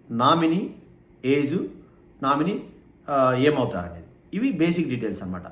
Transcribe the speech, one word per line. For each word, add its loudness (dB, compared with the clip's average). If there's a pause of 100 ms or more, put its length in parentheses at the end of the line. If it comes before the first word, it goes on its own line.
(100)
నామినీ 2 (500)
ఏజ్, 2 (640)
నామినీ, 0 (440)
ఆ, 2
ఏమవుతారనేది, 0 (280)
ఇవి -2
బేసిక్ 0
డీటెయిల్స్ -6
అనమాట. -8